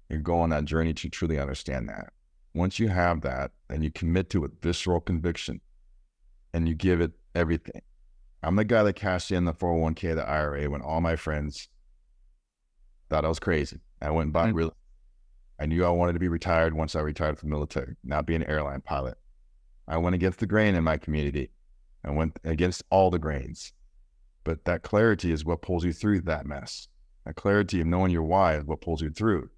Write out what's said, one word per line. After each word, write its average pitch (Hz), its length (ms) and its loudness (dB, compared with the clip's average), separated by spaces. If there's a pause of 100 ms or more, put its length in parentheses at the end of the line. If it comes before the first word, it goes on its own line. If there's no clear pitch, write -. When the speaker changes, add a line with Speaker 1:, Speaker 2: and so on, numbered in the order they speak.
Speaker 1:
And 78 140 -2
go 85 160 2
on 82 120 4
that 73 140 2
journey 80 280 2
to 76 160 -8
truly 80 300 -2
understand 67 500 -4
that. 50 240 -14 (400)
Once 87 260 0
you 113 100 2
have 87 320 4
that, 65 300 -4 (180)
then 78 120 -2
you 76 80 0
commit 85 400 0
to 95 100 2
it - 20 2
with 69 200 -8
visceral 87 380 0
conviction 82 640 -4 (920)
and 82 140 2
you 80 80 0
give 90 240 4
it 82 120 2 (220)
everything. 82 480 0 (640)
I'm 87 140 2
the 107 80 4
guy 110 180 6
that 101 140 2
cashed 92 340 -2
in 90 140 2
the 82 80 0
four 87 180 -2
oh 85 60 2
one 80 160 2
K, 82 200 -4
the 80 140 -2
I 76 120 0
R 73 180 -2
A, 73 100 -2
when 71 140 -4
all 80 180 -2
my 82 160 2
friends 76 540 -4 (1400)
thought 76 140 2
I 80 60 2
was 80 100 -2
crazy. 78 400 -2 (220)
I 76 100 -2
went 80 140 2
and 76 80 -2
bought 113 160 2
Speaker 2:
Mm. 98 60 0
Speaker 1:
real, 82 180 0 (880)
I 76 40 -4
knew 82 200 2
I 87 40 4
wanted 87 240 2
to 85 60 -2
be 90 80 0
retired 82 460 2
once 78 200 -4
I 80 60 -2
retired 76 400 -2
from 76 100 -6
the 76 60 -2
military, 73 480 -4
not 73 220 -2
be 82 100 0
an 80 80 0
airline 71 380 -4
pilot. 67 360 -6 (680)
I 80 100 -2
went 87 180 2
against 90 240 0
the 110 60 -2
grain 104 300 4
in 82 80 4
my 78 140 2
community. 71 540 -2 (520)
I 71 80 -6
went 78 320 0
against 82 460 0
all 95 220 6
the 87 80 0
grains. 76 520 -8 (720)
But 80 220 -4
that 87 180 0
clarity 104 480 4
is 76 140 -2
what 82 160 -2
pulls 87 240 -2
you 82 80 2
through 104 280 2
that 78 240 -2
mess. 69 440 -12 (360)
That - 100 -10
clarity 101 440 2
of 80 80 0
knowing 92 240 2
your 82 120 0
why 85 340 4
is 76 80 -6
what 73 160 -6
pulls 80 200 -4
you 76 100 -4
through. 101 460 0